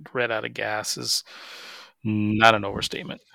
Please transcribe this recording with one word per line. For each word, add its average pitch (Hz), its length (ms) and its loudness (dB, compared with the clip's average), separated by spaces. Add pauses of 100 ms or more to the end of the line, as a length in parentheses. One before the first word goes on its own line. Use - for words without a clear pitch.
(120)
right 120 200 -2
out 110 120 -2
of 117 120 -8
gas 107 420 -4
is 120 260 -2 (800)
not 107 520 6
an 104 100 -2
overstatement. - 560 -6 (140)